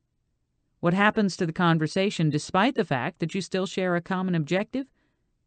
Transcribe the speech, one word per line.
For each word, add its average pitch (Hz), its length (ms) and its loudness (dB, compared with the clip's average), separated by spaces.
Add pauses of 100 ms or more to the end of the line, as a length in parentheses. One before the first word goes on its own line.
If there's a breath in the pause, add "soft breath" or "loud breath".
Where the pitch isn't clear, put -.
(800)
What 175 140 2
happens 202 420 2
to 180 100 -2
the 165 60 -2
conversation, 165 760 2
despite 185 460 0
the 208 100 0
fact 135 360 -4
that 165 140 -4
you 190 60 -2
still 185 260 -4
share 180 300 -2
a 175 40 -2
common 185 340 -2
objective? 185 520 -2 (600)